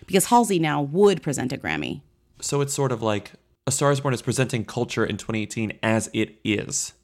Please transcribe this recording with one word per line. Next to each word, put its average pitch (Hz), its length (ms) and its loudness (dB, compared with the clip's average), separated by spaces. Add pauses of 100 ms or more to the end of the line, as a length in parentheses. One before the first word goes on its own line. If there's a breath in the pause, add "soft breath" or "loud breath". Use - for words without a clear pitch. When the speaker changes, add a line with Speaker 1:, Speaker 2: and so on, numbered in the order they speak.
Speaker 1:
because 190 200 2
Halsey 226 320 4
now 147 240 0
would 180 400 4
present 123 300 -4
a 131 40 -4
Grammy. 78 440 -2 (400)
Speaker 2:
So 143 200 -2
it's 139 140 -2
sort 135 180 0
of 113 100 -4
like 104 300 -2 (340)
A 131 40 0
Star 143 220 2
Is 135 80 2
Born 139 140 0
is 113 80 -4
presenting 120 420 0
culture - 420 -2
in 104 100 -4
twenty 110 260 -4
eighteen 104 400 -6
as 110 300 2
it - 320 -2
is. - 480 -2 (100)